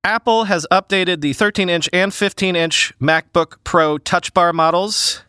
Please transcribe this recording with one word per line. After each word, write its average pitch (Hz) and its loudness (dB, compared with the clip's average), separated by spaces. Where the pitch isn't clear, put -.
Apple 226 0
has 185 -2
updated 185 0
the 147 -2
thirteen-inch 185 -2
and 190 0
fifteen-inch 180 -2
MacBook 160 0
Pro 160 2
Touch - -4
Bar 175 4
models 170 0